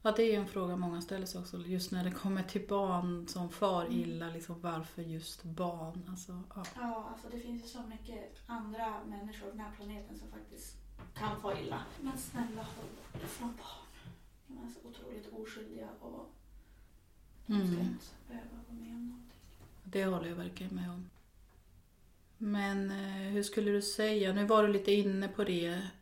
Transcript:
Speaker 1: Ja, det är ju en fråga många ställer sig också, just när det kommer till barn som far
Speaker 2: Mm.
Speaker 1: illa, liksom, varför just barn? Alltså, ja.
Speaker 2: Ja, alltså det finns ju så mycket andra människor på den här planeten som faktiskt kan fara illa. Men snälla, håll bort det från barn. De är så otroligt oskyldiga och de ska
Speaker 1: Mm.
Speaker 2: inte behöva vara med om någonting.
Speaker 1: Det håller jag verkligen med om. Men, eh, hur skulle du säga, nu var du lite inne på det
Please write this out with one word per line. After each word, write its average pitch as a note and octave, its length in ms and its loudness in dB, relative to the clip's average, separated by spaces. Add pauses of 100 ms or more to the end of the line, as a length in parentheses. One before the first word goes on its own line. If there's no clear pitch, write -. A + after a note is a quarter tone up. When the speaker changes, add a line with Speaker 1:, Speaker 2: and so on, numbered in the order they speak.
Speaker 1:
Ja, A3 100 6
det A3+ 120 6
är A3+ 80 8
ju G#3 40 8
en G3+ 120 2
fråga F3+ 280 0
många F3 260 0
ställer F#3+ 240 -4
sig F3+ 160 -6
också, F3+ 160 -8
just F3+ 340 0
när F3+ 120 2
det F3+ 80 2
kommer F#3+ 320 2
till F#3+ 240 -2
barn F3+ 600 2
som F3+ 220 -2
far F3+ 360 4
Speaker 2:
Mm. E3+ 140 2
Speaker 1:
illa, E3 300 -2
liksom, E3 320 -8
varför E3 400 -4
just D#3+ 420 -6
barn? E3+ 680 -4
Alltså, F#3 340 -8 (120)
ja. G3 80 -6 (120)
Speaker 2:
Ja, A#3 380 -4
alltså A3+ 160 -12
det A#3 100 -6
finns A#3+ 240 -6
ju - 40 -12
så A#3+ 160 -10
mycket A3 540 -10 (100)
andra A3 580 -4
människor G#3 400 -8
på G3+ 60 -6
den G#3+ 140 -10
här G#3+ 100 -8
planeten G#3 440 -10
som - 120 -12
faktiskt - 460 -14 (380)
kan G#3+ 260 -2
fara G3 180 0
illa. - 240 -4 (180)
Men C4+ 160 -2
snälla, A3 460 -4
håll - 220 -8 (100)
bort - 260 -10
det - 60 -6
från - 220 -6
barn. - 360 -12 (640)
De C4 100 -14
är A#3+ 120 -10
så A#3 200 -14
otroligt G#3+ 440 -12
oskyldiga G#3+ 560 -8 (100)
och - 300 -10 (1160)
de G#3+ 80 2 (140)
ska - 0 -
Speaker 1:
Mm. F3 120 4
Speaker 2:
inte - 260 0 (220)
behöva - 220 -10
vara A#3 300 -12
med A#3 160 -10
om A#3+ 120 -6
någonting. A#3+ 240 -12 (520)
Speaker 1:
Det G3 220 2
håller F#3 240 2
jag E3+ 60 -4
verkligen F3+ 400 -4
med F3+ 140 -2
om. F3+ 200 -6 (1300)
Men, G3 540 2
eh, G3 400 -2
hur G3+ 120 4
skulle G3+ 280 4
du G3+ 100 6
säga, G#3 520 4
nu G3+ 120 6
var G#3+ 180 12
du G#3 100 10
lite G3 180 6
inne G3 360 6
på F#3+ 160 2
det F3+ 440 2 (140)